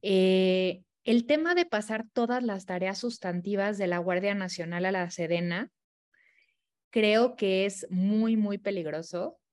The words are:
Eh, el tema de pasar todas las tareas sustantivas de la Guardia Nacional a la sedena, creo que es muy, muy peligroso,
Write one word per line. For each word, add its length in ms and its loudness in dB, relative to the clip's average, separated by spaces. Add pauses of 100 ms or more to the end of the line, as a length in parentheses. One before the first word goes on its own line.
Eh, 800 4 (240)
el 200 2
tema 300 2
de 100 2
pasar 460 -4
todas 320 0
las 220 -4
tareas 320 -4
sustantivas 800 -2
de 100 0
la 120 0
Guardia 360 0
Nacional 500 -4
a 60 0
la 180 -2
sedena, 640 -2 (1160)
creo 480 2
que 280 2
es 240 -6
muy, 460 0
muy 220 0
peligroso, 840 -6 (140)